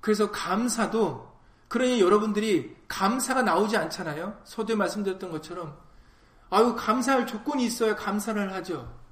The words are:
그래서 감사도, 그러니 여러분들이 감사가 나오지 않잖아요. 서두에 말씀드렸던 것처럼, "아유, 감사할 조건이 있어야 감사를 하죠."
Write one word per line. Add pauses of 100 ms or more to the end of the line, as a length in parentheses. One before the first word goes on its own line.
그래서
감사도, (380)
그러니
여러분들이 (120)
감사가
나오지
않잖아요.
서두에
말씀드렸던
것처럼, (720)
"아유,
감사할
조건이
있어야
감사를
하죠." (140)